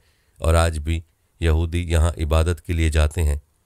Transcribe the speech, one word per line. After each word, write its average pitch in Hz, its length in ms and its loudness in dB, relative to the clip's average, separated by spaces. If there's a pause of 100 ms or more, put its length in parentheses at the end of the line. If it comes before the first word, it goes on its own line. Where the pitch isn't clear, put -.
(400)
और 82 160 2
आज 82 240 2
भी 82 220 -4 (380)
यहूदी 85 440 0
यहाँ 82 340 2
इबादत 80 420 0
के - 120 -8
लिए 80 180 0
जाते 78 320 0
हैं। 71 180 -2 (260)